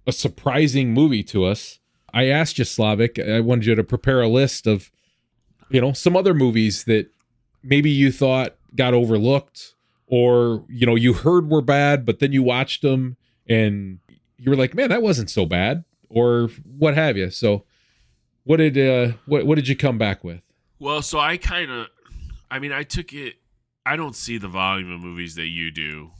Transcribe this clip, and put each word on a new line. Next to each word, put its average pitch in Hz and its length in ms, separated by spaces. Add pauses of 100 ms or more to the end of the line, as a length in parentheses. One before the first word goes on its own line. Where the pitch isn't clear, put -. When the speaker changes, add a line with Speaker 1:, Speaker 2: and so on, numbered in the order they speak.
Speaker 1:
a - 40
surprising 135 800
movie 131 320
to 95 200
us, - 340 (340)
I 123 140
asked 151 300
you, 120 80
Slavic, 107 540
I 110 200
wanted 117 280
you 113 80
to 107 80
prepare 127 380
a 117 60
list 127 380
of, 107 260 (800)
you 131 100
know, 131 140
some 175 220
other 185 180
movies 113 520
that 110 260 (520)
maybe 143 280
you 139 200
thought 131 440 (200)
got 123 200
overlooked 120 800 (320)
or, 120 640
you 123 180
know, 117 80
you 117 180
heard 156 360
were 156 120
bad, 143 440
but 113 140
then 139 120
you 135 100
watched 127 400
them 131 340 (320)
and 101 520 (380)
you 127 120
were 139 80
like, 131 160
"Man, 240 160
that 233 140
wasn't 135 260
so 98 160
bad," 98 380 (260)
or 120 380 (300)
what 147 180
have 151 220
you. 92 120
So 101 360 (800)
what 156 140
did, 151 200
uh, 127 360 (140)
what, 143 180
what 156 100
did 139 120
you 135 80
come 127 240
back 104 240
with? 87 180 (380)
Speaker 2:
Well, 147 240
so 156 160
I 160 180
kinda, 143 500 (640)
I 131 100
mean, 143 120
I 143 120
took 165 300
it, 139 220 (500)
I 139 100
don't 151 200
see 117 240
the 101 80
volume 95 440
of 87 100
movies 87 340
that 82 120
you 82 240
do, 76 480